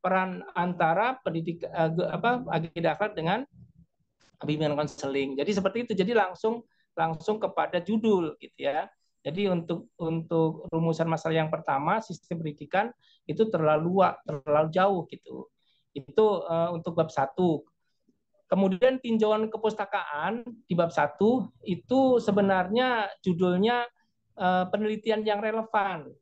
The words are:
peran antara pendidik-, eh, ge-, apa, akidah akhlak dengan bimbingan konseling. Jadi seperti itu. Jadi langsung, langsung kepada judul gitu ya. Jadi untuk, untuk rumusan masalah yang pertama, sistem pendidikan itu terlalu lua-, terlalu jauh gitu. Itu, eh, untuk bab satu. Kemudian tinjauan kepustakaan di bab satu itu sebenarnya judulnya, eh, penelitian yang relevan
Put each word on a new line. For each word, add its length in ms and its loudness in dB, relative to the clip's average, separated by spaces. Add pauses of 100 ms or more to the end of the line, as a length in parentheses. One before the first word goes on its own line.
peran 400 -2 (160)
antara 640 0
pendidik-, 420 -6
eh, 300 0
ge-, 160 -2
apa, 400 2
akidah 480 -2
akhlak 160 -2
dengan 320 -2 (960)
bimbingan 340 0
konseling. 640 -4
Jadi 160 -2
seperti 320 0
itu. 80 -4
Jadi 240 0
langsung, 480 0 (320)
langsung 400 -2
kepada 480 -2
judul 560 2
gitu 160 -20
ya. 320 -2 (360)
Jadi 240 -2
untuk, 480 -4
untuk 720 -2
rumusan 400 0
masalah 240 -2
yang 160 2
pertama, 480 0
sistem 480 -8
pendidikan 480 -4 (320)
itu 240 0
terlalu 480 2
lua-, 240 2
terlalu 480 0
jauh 400 2
gitu. 400 -16 (480)
Itu, 480 2
eh, 320 0
untuk 160 -8
bab 160 0
satu. 560 0 (800)
Kemudian 560 2
tinjauan 480 2
kepustakaan 960 -4
di 320 -6
bab 160 0
satu 560 2 (160)
itu 560 2
sebenarnya 880 2 (160)
judulnya, 640 2 (480)
eh, 320 2
penelitian 560 -2
yang 160 0
relevan 640 -2 (160)